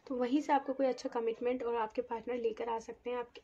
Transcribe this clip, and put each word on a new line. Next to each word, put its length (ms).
तो 80
वहीं 260
से 120
आपको 200
कोई 140
अच्छा 220
commitment 540
और 120
आपके 260
partner 360
लेकर 320
आ 100
सकते 300
हैं। 80
आप 160